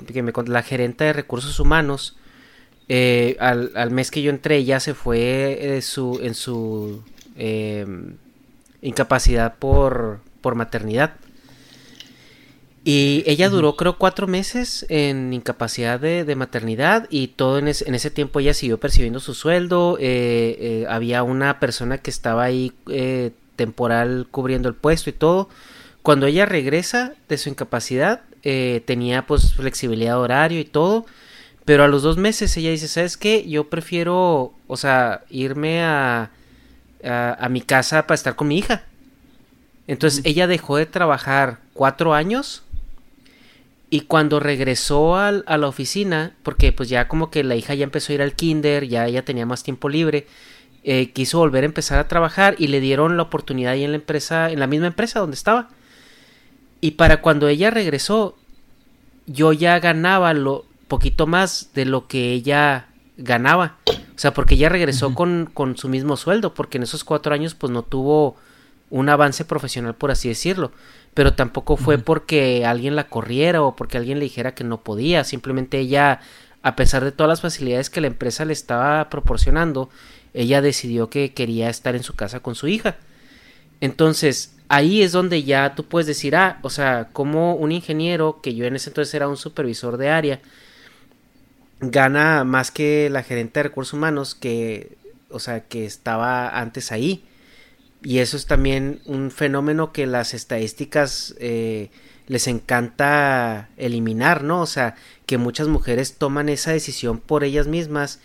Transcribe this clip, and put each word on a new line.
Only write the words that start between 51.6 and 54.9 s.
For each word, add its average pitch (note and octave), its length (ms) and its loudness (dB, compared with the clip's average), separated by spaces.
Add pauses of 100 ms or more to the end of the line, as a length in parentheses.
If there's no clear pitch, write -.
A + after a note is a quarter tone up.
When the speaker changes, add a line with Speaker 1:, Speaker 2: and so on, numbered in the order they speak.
Speaker 1:
a - 20 0
empezar D3+ 320 0
a D3 80 2
trabajar E3+ 520 2
y D#3 100 0
le C#3 100 2
dieron C3+ 380 2
la E3+ 80 2
oportunidad C3 480 -4
ahí C#3 100 -2
en C#3+ 80 -2
la D3+ 60 -2
empresa, D#3+ 560 -2
en D3 80 -2
la C3 80 0
misma D3+ 180 0
empresa G#3+ 320 -2